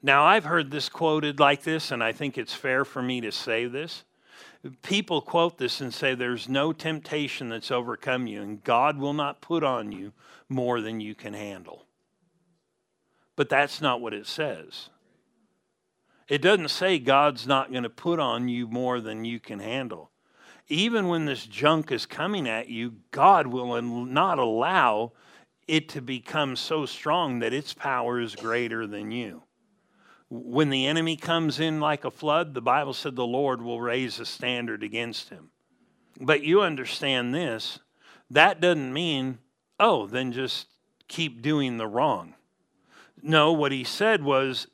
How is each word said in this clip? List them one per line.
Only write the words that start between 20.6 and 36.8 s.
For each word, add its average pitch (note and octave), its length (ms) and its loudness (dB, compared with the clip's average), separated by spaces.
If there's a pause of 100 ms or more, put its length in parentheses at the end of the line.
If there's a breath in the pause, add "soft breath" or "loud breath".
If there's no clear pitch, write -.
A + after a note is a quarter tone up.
Even G#3 400 2
when E3 180 0
this C3 200 -6
junk D3+ 460 2
is A#2 140 -2
coming E3+ 420 -4
at A2 200 -4
you, A#2 280 -6 (140)
God D#3+ 360 6
will B2 300 -2
an-, A#2+ 360 -4
not E3 260 2
allow A#2+ 720 2 (560 soft breath)
it D#3 220 0
to C#3 120 -8
become C3 540 -4
so - 300 -2
strong D3+ 520 0
that A#2 140 -2
its C#3+ 200 -6
power B2 480 -2
is A2+ 140 -6
greater A2+ 520 -4
than G#2 260 -8
you. G#2+ 320 -8 (840 soft breath)
When B2+ 420 0
the C3 160 0
enemy E3 300 0
comes E3 440 0
in D#3 200 0
like D3+ 240 0
a C3 60 -2
flood, D3+ 440 -2
the B2 80 -6
Bible C3+ 320 2
said C3 220 -6
the B2 100 0
Lord B2+ 340 0
will A#2 220 -6
raise A#2+ 360 -2
a A#2 60 -10
standard A#2+ 580 -4
against A2+ 460 -8
him. - 220 -20 (680)
But D3 240 2
you F3 200 4
understand C3+ 720 -2